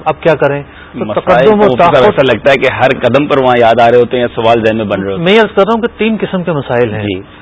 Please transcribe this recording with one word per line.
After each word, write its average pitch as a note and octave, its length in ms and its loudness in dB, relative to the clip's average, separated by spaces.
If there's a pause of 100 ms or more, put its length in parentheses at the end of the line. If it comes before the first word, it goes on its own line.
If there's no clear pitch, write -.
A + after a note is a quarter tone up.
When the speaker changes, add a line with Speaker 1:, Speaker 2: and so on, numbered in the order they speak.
Speaker 1:
اب D#3 160 -4
کیا E3 120 2
کریں؟ C#3+ 300 -2
تو - 360 -18
Speaker 2:
مسائل G#2+ 260 -6
Speaker 1:
تقدم C3+ 220 2
و G#3+ 40 4
Speaker 2:
تو G#3 60 2
مفتی F3+ 260 2
صاحب E3+ 100 2
Speaker 1:
تاخر G#3 180 4
Speaker 2:
ایسا C3 260 0
لگتا C#3 140 0
ہے C#3 40 4
کہ B2+ 180 -2
ہر B2+ 260 0
قدم B2 280 0
پر C#3 160 0
وہاں B2 160 2
یاد A#2 220 4
آ A#2 60 4
رہے A#2+ 100 4
ہوتے A#2+ 220 0
ہیں، A#2+ 160 -2
سوال A2+ 300 0
ذہن A2 120 0
میں A2 80 -4
بن G2 180 -4
رہے G2 80 -6
ہوتے G2 80 -6
ہیں۔ E3 60 -4
Speaker 1:
میں F#3+ 80 2
یہ A3+ 60 4
عرض G#3 160 0
کر G3+ 60 2
رہا G3 140 0
ہوں A3 60 -4
کہ A#3 160 -6
تین A3 240 -2
قسم F#3 220 -6
کے F3 80 -4
مسائل B2 420 -2
ہیں۔ G#2+ 100 -8
Speaker 2:
جی۔ G2 180 -6 (200)